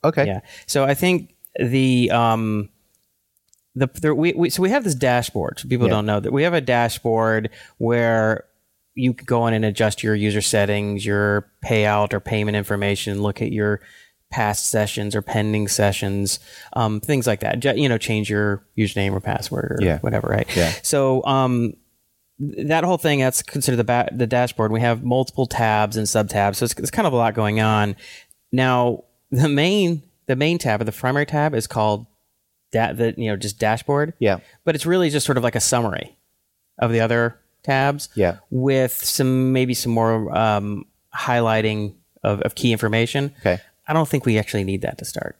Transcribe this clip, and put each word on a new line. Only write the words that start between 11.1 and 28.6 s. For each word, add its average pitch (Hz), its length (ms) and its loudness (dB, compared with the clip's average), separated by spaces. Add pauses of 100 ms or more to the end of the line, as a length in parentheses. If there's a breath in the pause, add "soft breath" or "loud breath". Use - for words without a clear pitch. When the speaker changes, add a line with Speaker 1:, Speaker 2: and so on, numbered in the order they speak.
Speaker 2:
payout 104 500 2
or 101 80 -2
payment 107 340 -2
information, 101 680 -2
look 104 200 -4
at 113 100 -4
your 104 300 -2 (500 loud breath)
past 107 360 -2
sessions 104 480 -2
or 104 60 -2
pending 107 460 -2
sessions, 101 720 0 (340 loud breath)
um, 107 280 -2
things 135 260 0
like 107 140 0
that. 107 180 -2
Ju-, 123 160 0
you 135 140 2
know, 117 80 2
change 107 320 -2
your 104 360 -2 (120)
username 98 340 0
or 95 80 -2
password - 600 -4
or 98 60 2
Speaker 1:
Yeah. 80 140 2
Speaker 2:
whatever, - 280 -2
right? - 280 -2
Speaker 1:
Yeah. 82 160 2 (100)
Speaker 2:
So, 135 440 0
um, 127 480 0 (680)
th-, - 300 -6
that 160 160 2
whole 180 120 2
thing, 147 220 0
that's 131 240 0
considered 131 340 -2
the 117 60 2
ba-, 120 300 2
the 120 140 0
dashboard. 120 440 0
We 113 80 0
have 117 240 2
multiple 127 440 0
tabs 107 500 0
and 107 100 -2
sub-tabs, 101 520 0
so - 60 0
it's, 117 100 -4
it's - 160 -6
kind 220 140 0
of 156 60 2
a 127 60 0
lot 113 160 2
going 107 260 0
on. 107 380 2 (560 loud breath)
Now, 123 500 2 (260)